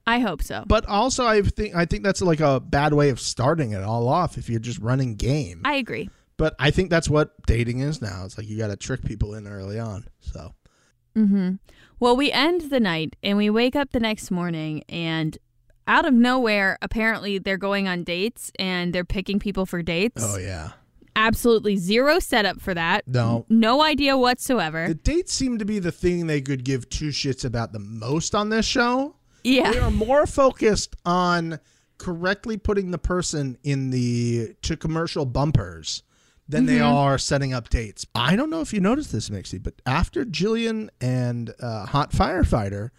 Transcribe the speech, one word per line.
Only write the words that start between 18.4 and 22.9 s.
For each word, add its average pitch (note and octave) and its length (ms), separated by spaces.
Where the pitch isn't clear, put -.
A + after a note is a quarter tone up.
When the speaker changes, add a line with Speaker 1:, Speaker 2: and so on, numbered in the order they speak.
Speaker 1:
and F3+ 360
they're F3+ 100
picking G3 360
people F#3+ 260
for F3 180
dates. F3 420
Speaker 2:
Oh, G2 120
yeah. F#2 340
Speaker 1:
Absolutely A3 600
zero A3+ 440
setup G#3 420
for G3 120
that. E3+ 340